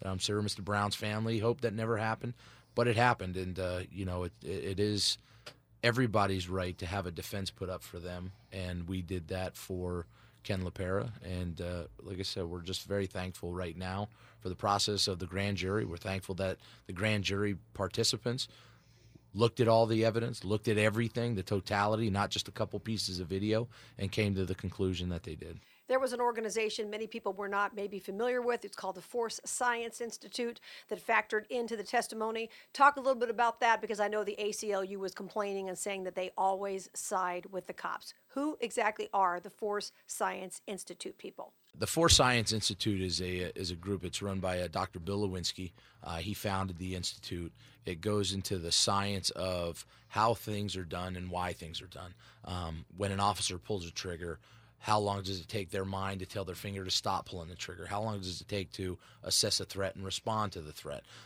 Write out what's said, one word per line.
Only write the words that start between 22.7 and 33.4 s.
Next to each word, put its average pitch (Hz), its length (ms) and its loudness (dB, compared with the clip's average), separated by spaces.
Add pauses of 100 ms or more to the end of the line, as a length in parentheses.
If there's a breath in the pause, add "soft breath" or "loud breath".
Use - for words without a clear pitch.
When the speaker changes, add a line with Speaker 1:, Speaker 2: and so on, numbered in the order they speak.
Speaker 1:
pieces 92 400 -2
of 90 80 -6
video, 107 400 2 (280 loud breath)
and 95 140 -2
came 101 240 2
to 95 100 2
the 90 120 -2
conclusion 90 540 0
that 85 120 -4
they 80 140 -10
did. 85 240 -12 (260 soft breath)
Speaker 2:
There 262 140 2
was 254 120 0
an 240 80 -4
organization 220 720 -2
many 214 160 -6
people 208 260 -4
were 196 160 -6
not 202 280 0
maybe 202 240 -6
familiar 240 420 0
with. 240 220 0
It's 202 120 -12
called 190 200 -4
the 185 60 -12
Force 226 420 -4
Science 233 560 0
Institute 233 580 -4 (300 loud breath)
that 196 180 -4
factored 214 420 4
into 233 280 -2
the 202 80 -6
testimony. 226 640 0 (220 loud breath)
Talk 285 240 10
a 277 40 -2
little 254 180 4
bit 233 120 2
about 226 300 4